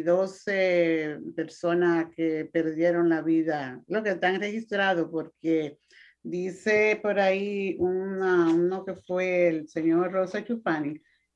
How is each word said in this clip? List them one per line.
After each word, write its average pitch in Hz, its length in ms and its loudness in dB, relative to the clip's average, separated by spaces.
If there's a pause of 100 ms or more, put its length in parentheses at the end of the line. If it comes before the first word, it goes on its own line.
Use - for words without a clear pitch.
doce 175 1160 0 (160)
personas 170 800 0
que 160 380 -2
perdieron 170 560 2
la 160 140 2
vida, 156 640 -2
lo 214 140 -2
que 208 80 -2
están 180 280 0
registrados, 196 720 -2
porque 160 680 -4 (440)
dice 208 800 0
por 208 160 0
ahí 196 600 0
una, 185 720 2
uno 180 340 2
que 190 120 -8
fue 180 520 2
el 160 200 -4
señor 165 440 2
Rosa 190 320 -2
Chupani, 156 560 -4 (360)